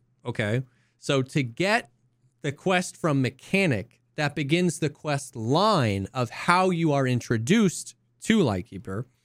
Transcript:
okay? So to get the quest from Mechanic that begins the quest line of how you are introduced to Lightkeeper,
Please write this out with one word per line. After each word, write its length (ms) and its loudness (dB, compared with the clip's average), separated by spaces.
okay? 380 -2
So 240 0
to 180 -2
get 480 -2
the 80 -4
quest 440 -2
from 280 0
Mechanic 760 -2
that 200 -2
begins 420 0
the 140 -2
quest 440 -6
line 800 2
of 160 -4
how 400 2
you 240 0
are 140 2
introduced 880 0
to 180 4
Lightkeeper, 640 -4